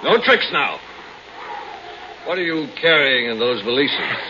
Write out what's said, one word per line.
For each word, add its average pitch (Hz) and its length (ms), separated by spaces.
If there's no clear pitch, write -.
No 226 200
tricks - 300
now. 147 260
What 175 100
are 185 60
you 160 240
carrying 135 500
in 113 80
those 120 240
valises? 127 680